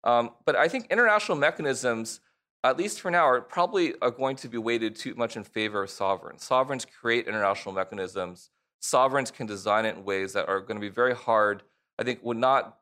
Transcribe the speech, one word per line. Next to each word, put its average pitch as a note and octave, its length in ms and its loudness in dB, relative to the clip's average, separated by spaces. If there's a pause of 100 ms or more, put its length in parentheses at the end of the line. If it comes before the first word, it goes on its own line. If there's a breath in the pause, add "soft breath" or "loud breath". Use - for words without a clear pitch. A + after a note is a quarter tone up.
Um, A#2+ 260 4 (140)
but D3+ 100 2
I E3 140 4
think A#3+ 200 -4
international G#3 480 2
mechanisms, B2+ 840 -2 (420)
at B2+ 140 2
least G3+ 240 -4
for F#3 100 -4
now, E3+ 140 6
are B2+ 160 4
probably F3 600 0
are B2 100 2
going C3+ 260 -4
to C3 100 -14
be A#2 100 -8
weighted A2+ 380 0
too - 200 -10
much A#2 200 -2
in G#2 80 -8
favor G#2 400 -4
of G2 60 -8
sovereigns. - 540 -4
Sovereigns C3 420 0
create A#2 420 -2
international G2+ 460 -2
mechanisms. F#2+ 760 -6 (300)
Sovereigns C3+ 520 2
can A2 160 -10
design G#2 380 0
it G#2 100 -2
in F#2+ 80 -14
ways F#2+ 300 -2
that F2 160 -2
are F#2+ 100 0
gonna G#2 200 -8
be G#2 100 -6
very A#2+ 260 2
hard, G#2+ 480 2 (360)
I - 40 -4
think B2 200 -2
would A#2 140 -2
not B2+ 440 0